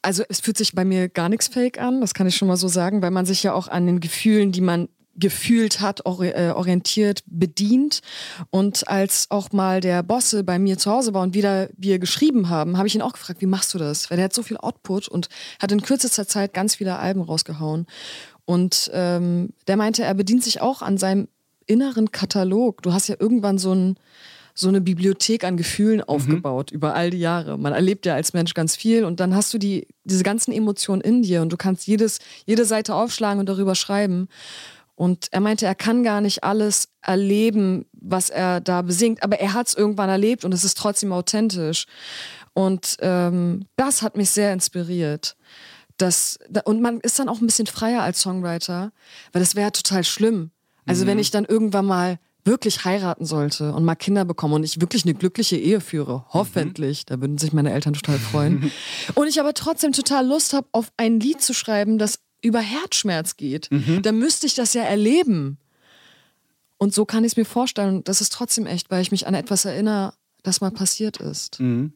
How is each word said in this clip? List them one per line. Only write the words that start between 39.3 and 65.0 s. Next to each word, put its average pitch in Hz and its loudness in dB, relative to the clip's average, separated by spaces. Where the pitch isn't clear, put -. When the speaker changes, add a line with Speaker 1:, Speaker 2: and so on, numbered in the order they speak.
Speaker 1:
er 196 0
hat's 240 -2
irgendwann 208 0
erlebt 208 0
und 185 0
es 175 0
ist 190 0
trotzdem 208 -2
authentisch. 180 -2
Und, 190 0
ähm, 180 0
das 269 0
hat 214 -4
mich 202 2
sehr 202 2
inspiriert. 175 -4
Das, - 0
da, 202 0
und 220 2
man 233 0
ist - -2
dann 262 0
auch 233 -4
ein 233 2
bisschen 220 2
freier 226 -2
als 175 -2
Songwriter, 180 -4
weil 180 2
das 180 2
wäre 208 0
total 190 0
schlimm. 208 0
Also 180 2
Speaker 2:
Mhm. 190 2
Speaker 1:
wenn 202 2
ich 208 0
dann 208 0
irgendwann 202 2
mal 180 0
wirklich 220 0
heiraten 185 -2
sollte 147 -2
und 165 2
mal 165 2
Kinder 196 0
bekomme 156 -2
und 156 0
ich 160 -4
wirklich 175 -2
eine 165 2
glückliche 180 0
Ehe 196 2
führe, 135 -6
Speaker 2:
Mhm. 127 -10
Speaker 1:
hoffentlich, 156 -2
da 127 -4
würden 143 -2
sich 156 -2
meine 147 2
Eltern 147 0
total 147 -2
freuen, 143 0
Speaker 2:
<laughs> - -8
Speaker 1:
und 294 4
ich 311 0
aber 294 0
trotzdem 311 -2
total 277 0
Lust 294 0
hab, 277 -2
auf 226 -2
ein 226 2
Lied 285 0
zu - -2
schreiben, 214 0
das 208 0
über 233 2
Herzschmerz 208 -4
geht, 143 -6
Speaker 2:
Mhm. 147 2
Speaker 1:
dann 220 2
müsste 302 0
ich - 0
das 233 0
ja 233 0
erleben. 208 2